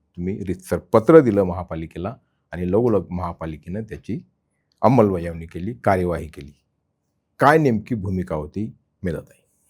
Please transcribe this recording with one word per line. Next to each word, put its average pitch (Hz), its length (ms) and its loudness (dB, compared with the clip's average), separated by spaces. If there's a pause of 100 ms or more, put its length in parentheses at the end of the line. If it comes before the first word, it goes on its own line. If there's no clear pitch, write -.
(160)
तुम्ही 95 320 -8
रीतसर 87 300 -6
पत्र 135 420 6
दिलं 101 220 4
महापालिकेला 87 720 -8 (380)
आणि 90 200 -4
लगोलग 107 380 2
महापालिकेनं 85 720 -10
त्याची 92 440 -12 (580)
अंमलबजावणी 90 640 2
केली, 90 260 -10
कार्यवाही 90 560 -2
केली. 73 260 -20 (840)
काय 147 200 6
नेमकी 123 360 0
भूमिका 92 420 -6
होती 98 400 -10 (260)
मेधाताई? 78 400 -8 (280)